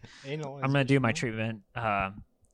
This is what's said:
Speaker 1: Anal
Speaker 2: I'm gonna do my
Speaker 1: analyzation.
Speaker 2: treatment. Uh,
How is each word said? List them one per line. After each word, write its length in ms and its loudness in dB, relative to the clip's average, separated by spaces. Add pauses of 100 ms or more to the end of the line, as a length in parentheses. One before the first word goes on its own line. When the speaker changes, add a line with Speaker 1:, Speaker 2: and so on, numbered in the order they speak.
(240)
Speaker 1:
Anal 380 -8
Speaker 2:
I'm 100 2
gonna 120 4
do 160 6
my 100 4
Speaker 1:
analyzation. 40 0 (220)
Speaker 2:
treatment. 260 -4 (120)
Uh, 360 0 (440)